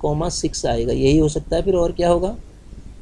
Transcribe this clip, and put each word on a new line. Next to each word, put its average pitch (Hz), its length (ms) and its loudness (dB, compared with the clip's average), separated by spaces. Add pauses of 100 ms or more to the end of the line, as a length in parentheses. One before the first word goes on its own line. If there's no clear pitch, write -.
कॉमा 151 300 -2
सिक्स - 360 -6
आएगा, 117 260 -2
यही 135 260 4
हो 151 100 4
सकता 156 280 -4
है, 170 60 0
फिर 185 120 0
और 170 180 2
क्या 175 160 0
होगा? 180 280 2 (640)